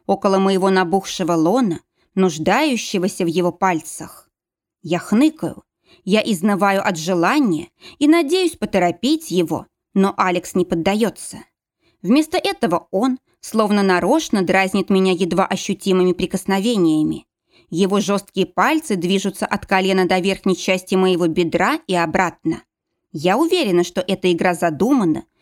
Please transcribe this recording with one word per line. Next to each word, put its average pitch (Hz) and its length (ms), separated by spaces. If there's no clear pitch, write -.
около 196 320
моего 190 320
набухшего 185 640
лона, 170 460
нуждающегося 190 1080
в 170 40
его 175 240
пальцах. - 760
Я 170 180
хныкаю, 208 640
я 208 180
изнываю 196 640
от 190 120
желания 175 720
и 294 80
надеюсь 339 480
поторопить 208 720
его, 160 380
но 196 220
Алекс 180 400
не 180 80
поддается. 190 760
Вместо 302 360
этого 233 540
он, 254 280
словно 208 420
нарочно, 190 600
дразнит 190 460
меня 190 220
едва 175 340
ощутимыми 185 680
прикосновениями. 180 1120
Его 185 300
жесткие 196 460
пальцы 240 500
движутся 185 500
от 208 200
колена 190 420
до 185 120
верхней 185 360
части 185 400
моего 185 320
бедра 175 600
и 185 80
обратно. 170 680
Я 185 260
уверена, 285 460
что - 180
эта 185 300
игра 180 220
задумана, 175 720